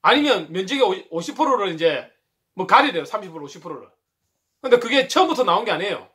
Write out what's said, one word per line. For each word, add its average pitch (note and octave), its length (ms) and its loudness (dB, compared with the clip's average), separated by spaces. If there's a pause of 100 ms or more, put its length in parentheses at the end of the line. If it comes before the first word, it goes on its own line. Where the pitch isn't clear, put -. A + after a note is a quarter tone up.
아니면 G#3+ 500 2
면적의 F#3+ 320 -2
오십 F#3+ 260 -2
오십 E3+ 280 -10
프로를 A#3 360 0
이제 D#3 380 -2 (420)
뭐 F#3 140 -8
가리래요. A#3 380 4
삼십 G3 260 -10
프로, D#3 140 -16
오십 D3+ 180 -20
프로를. D#3 260 -16 (720)
근데 A#3+ 180 4
그게 A#3+ 280 0
처음부터 D#4+ 360 2
나온 F#3 200 0
게 G#3+ 80 -4
아니에요. F3+ 440 -6